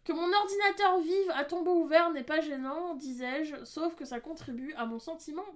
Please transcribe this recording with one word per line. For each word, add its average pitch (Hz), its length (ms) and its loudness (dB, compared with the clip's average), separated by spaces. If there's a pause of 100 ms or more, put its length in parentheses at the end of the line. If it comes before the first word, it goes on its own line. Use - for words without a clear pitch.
Que 330 100 -2
mon 339 180 0
ordinateur 403 680 4
vive 370 360 2
à 277 80 2
tombeau 339 380 2
ouvert 330 300 6
n'est 277 120 -4
pas 311 180 0
gênant, 302 540 -4
disais-je, 262 680 -6
sauf 330 300 -4
que 285 100 -12
ça 247 140 -8
contribue 277 560 -10
à 240 100 -4
mon 226 140 -6
sentiment 320 460 -10 (100)